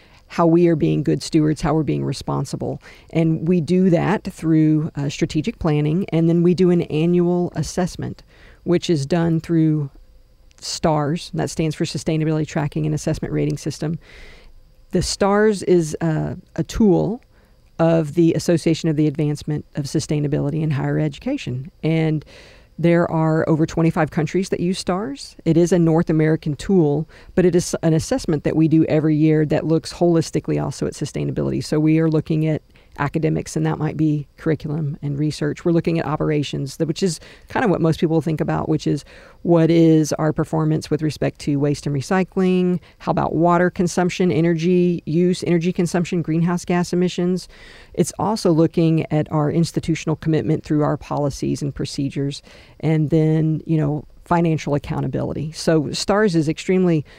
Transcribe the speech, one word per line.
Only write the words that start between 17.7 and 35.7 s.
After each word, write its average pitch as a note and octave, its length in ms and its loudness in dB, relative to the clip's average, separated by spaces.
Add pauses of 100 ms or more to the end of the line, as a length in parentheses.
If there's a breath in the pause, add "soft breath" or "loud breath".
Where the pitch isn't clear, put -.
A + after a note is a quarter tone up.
of E3 340 2
the E3+ 200 4
Association E3 540 0
of D3+ 80 0
the D3+ 120 2
Advancement D3+ 560 -4 (100)
of C#3+ 120 -6
Sustainability D3 760 -2
in D#3 80 -2
Higher C#3+ 280 -2
Education. D3+ 760 -6 (100)
And D#3 420 0 (540 loud breath)
there E3+ 320 2
are D#3+ 360 2
over D#3+ 200 2
twenty-five E3 440 0
countries F3 380 -2
that - 120 -2
use F#3 180 -2
stars. A3 640 -6
It E3 140 2
is E3+ 120 4
a F#3 80 4
North E3 300 4
American D#3 480 0
tool, D#3 500 2 (280 loud breath)
but F3+ 100 4
it F3 100 4
is - 280 0
an E3 100 2
assessment - 520 -2
that - 120 -2
we D#3+ 120 6
do D#3+ 180 6
every D#3 280 2
year D#3 320 4
that - 200 0
looks D#3+ 260 0
holistically D#3+ 720 0
also D3+ 240 -4
at - 80 -6
sustainability. C#3 680 -4
So - 160 -2
we D#3 200 4
are D#3+ 100 2
looking D#3 380 0
at D3+ 160 -2 (360 soft breath)
academics, D#3 580 -2
and D#3 80 0
that D#3+ 140 -2
might D#3 180 -4
be D3+ 300 0 (100)
curriculum D3+ 640 -4
and C#3+ 180 -6
research. D3 460 -4
We're F3 80 2